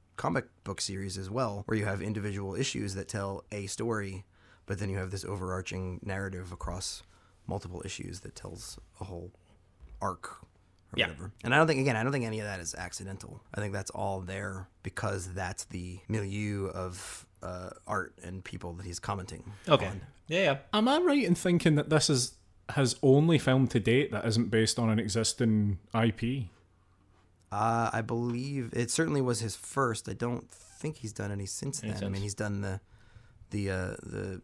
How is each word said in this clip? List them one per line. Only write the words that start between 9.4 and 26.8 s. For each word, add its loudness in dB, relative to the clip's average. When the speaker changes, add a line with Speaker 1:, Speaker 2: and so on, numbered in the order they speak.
Speaker 1:
arc -6
or -20
Speaker 2:
Yeah. 2
Speaker 1:
whatever. -8
And 2
I 6
don't 6
think, 4
again, 4
I 0
don't 0
think 0
any -4
of -4
that -6
is -8
accidental. -10
I -4
think -2
that's -4
all -2
there -6
because -4
that's -6
the -8
milieu -2
of, -8
uh, -8
art -2
and -10
people -8
that -10
he's -8
commenting -6
Speaker 2:
Okay. 6
Speaker 1:
on. -6
Speaker 2:
Yeah, 2
yeah. 4
Speaker 3:
Am 6
I 6
right 4
in 4
thinking 4
that 2
this 6
is 2
his 4
only 10
film 6
to 4
date 4
that 0
isn't 4
based 4
on 4
an 6
existing 4
I 4
P? -2